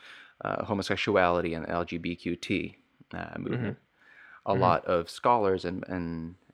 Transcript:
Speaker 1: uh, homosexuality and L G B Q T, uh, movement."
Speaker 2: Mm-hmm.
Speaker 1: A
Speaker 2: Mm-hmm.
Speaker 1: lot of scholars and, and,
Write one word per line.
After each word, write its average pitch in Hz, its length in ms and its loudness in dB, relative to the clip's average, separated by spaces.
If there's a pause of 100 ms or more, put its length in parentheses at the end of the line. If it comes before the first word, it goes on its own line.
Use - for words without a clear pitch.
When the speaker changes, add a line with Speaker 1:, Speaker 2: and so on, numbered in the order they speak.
(460)
Speaker 1:
uh, - 200 -2
homosexuality 92 880 2
and 80 120 -6
L 85 160 0
G 85 140 -6
B 85 180 -4
Q 87 200 -4
T, - 420 -4 (360)
uh, 82 240 -10
movement." 107 400 -4
Speaker 2:
Mm-hmm. - 760 -10
Speaker 1:
A - 20 4
Speaker 2:
Mm-hmm. 98 80 4
Speaker 1:
lot 87 240 4
of 85 240 2
scholars 101 560 2
and, 90 240 -4
and, 82 460 -4 (180)